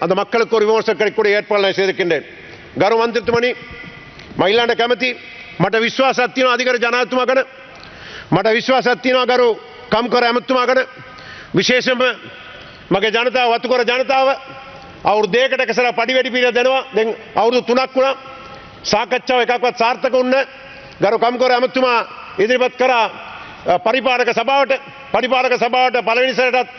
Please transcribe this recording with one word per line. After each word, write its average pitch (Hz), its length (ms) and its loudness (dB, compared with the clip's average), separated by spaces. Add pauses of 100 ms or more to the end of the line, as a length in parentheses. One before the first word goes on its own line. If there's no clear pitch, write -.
அந்த 170 140 0
மக்களுக்கு 214 400 0
ஒரு 214 100 2
விமர்சனம் 220 320 2
கிடைக்கக்கூடிய 208 400 0
ஏற்பாடு 208 240 0
நான் 196 120 2
செய்திருக்கின்றேன். 175 520 0 (540)
கரு 202 180 4
மந்திரித்துமணி, 233 520 0 (880)
மயிலாண்ட 226 380 2
கமிட்டி, 240 340 0 (500)
மற்ற 196 200 2
விசுவாசம் 247 460 2
அத்தியனம் 254 280 0
அதிகார 247 240 0
ஜனாதிபதிமாகன, 247 640 0 (920)
මට 190 220 2
විශ්වාසයක් 240 480 2
තියෙනවා 254 240 2
ගරු 247 220 4 (420)
කම්කර 233 340 2
ඇමතුමාකට. 247 560 2 (760)
විශේෂයෙන්ම 247 480 2 (880)
මගේ 202 220 2
ජනතාව, 240 400 2
වතුකර 240 340 2
ජනතාව 262 420 2 (760)
අවුරුදු 208 300 2
දෙකකට 254 300 2
එකසර 233 300 0
පඩි 233 200 -2
වැඩි 254 180 0
පිළිවෙල 247 240 2
දෙනවා. 262 260 2 (120)
දැන් 220 160 0 (260)
අවුරුදු 233 260 2
තුනක් 254 320 0
වුණා. 269 220 2 (680)
සාකච්ඡාව 240 580 0
එකක්වත් 247 360 0
සාර්ථක 240 360 0
වුණේ 254 180 2
නැහැ. 262 160 2 (520)
ගරු 202 200 2
කම්කර 247 320 2
ඇමතුමා 247 480 2 (380)
ඉදිරිපත් 240 400 2
කරා, 247 280 2 (580)
අ, - 160 2
පරිපාලක 247 540 0
සභාවට. 269 400 2 (380)
පරිපාලක 247 460 2
සභාවට 247 480 0
පළවෙනි 247 300 0
සැරේටත් 247 440 0